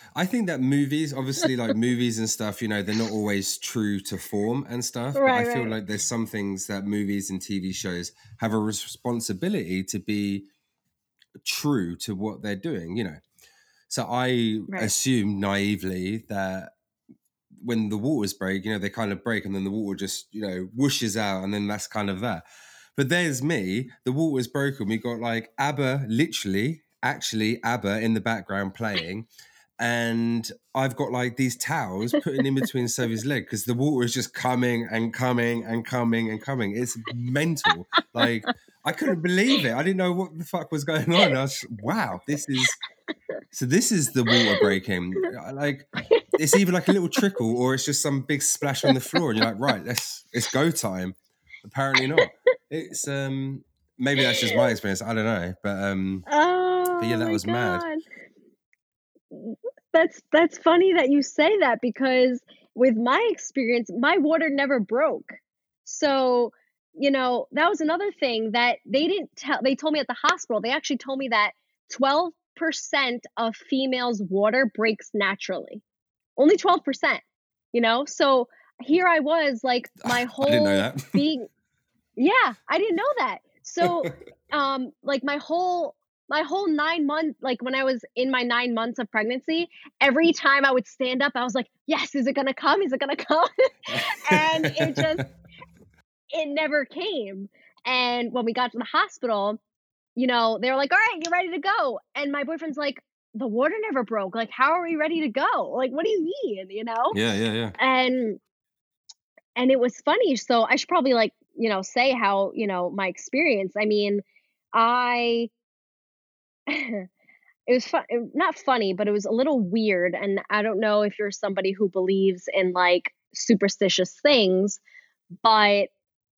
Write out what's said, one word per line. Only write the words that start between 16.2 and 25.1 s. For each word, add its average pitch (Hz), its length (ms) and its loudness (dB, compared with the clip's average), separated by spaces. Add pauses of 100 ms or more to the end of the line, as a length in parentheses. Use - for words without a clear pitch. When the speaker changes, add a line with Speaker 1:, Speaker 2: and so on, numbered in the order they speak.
Speaker 1:
that 95 440 -6 (920)
when 113 260 -2
the 107 80 -2
waters 110 360 -2
break, 95 320 -4
you 107 60 -4
know, 104 80 -2
they 95 100 -4
kind 107 220 -4
of 92 120 -8
break 110 220 -2
and 98 100 -6
then 95 80 -4
the 98 80 -4
water 101 260 -4
just, - 360 -8
you 107 80 -10
know, 92 260 -6 (100)
whooshes 123 400 0
out 98 260 -2
and 98 100 -4
then 104 140 -2
that's 104 200 -6
kind 101 220 -4
of 95 120 -4
that. 104 240 -6 (500)
But 135 140 0
there's 160 340 0
me, 120 480 -2 (140)
the 127 60 -2
water's 135 360 0
broken. 139 400 -4
We 110 100 -2
got, 117 220 -6